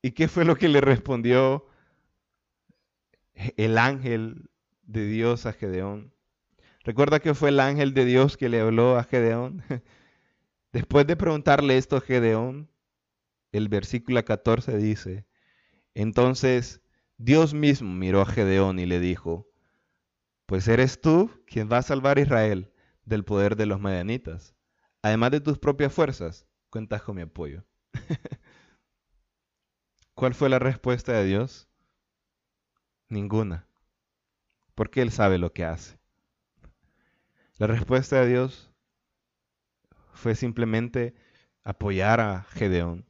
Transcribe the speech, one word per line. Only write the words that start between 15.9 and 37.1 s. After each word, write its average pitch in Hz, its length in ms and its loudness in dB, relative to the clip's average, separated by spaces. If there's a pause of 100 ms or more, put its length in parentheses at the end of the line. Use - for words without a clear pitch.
"Entonces 123 880 0 (360)
Dios 147 360 4
mismo 143 380 0
miró 92 280 2
a 98 60 2
Gedeón 98 520 0
y 90 80 -4
le 87 140 -2
dijo, 90 480 -6 (1000)
'Pues 92 220 -2
eres 123 320 2
tú 170 300 2 (160)
quien 110 260 -6
va 120 60 2
a 123 40 0
salvar 139 360 0
a 147 40 2
Israel 107 500 0 (320)
del 107 200 -4
poder 104 320 0
de 107 100 -2
los 98 140 -4
madianitas. 95 720 -8 (480)
Además 110 300 0
de 147 80 0
tus 143 180 -4
propias 139 340 -2
fuerzas, - 540 -4 (240)
cuentas 107 320 -8
con 101 140 -10
mi 87 60 -10
apoyo.'" 80 420 -14 (300)
<laughs> - 460 -10 (1700)
¿Cuál 127 180 -2
fue 139 160 0
la 127 120 2
respuesta 123 520 -4
de 107 120 2
Dios? 101 440 -4 (1400)
Ninguna. 101 580 -6 (1120)
Porque 117 260 -2
Él 117 80 -2
sabe 98 280 2
lo 87 140 -4
que 85 120 -8
hace. - 340 -10 (1600)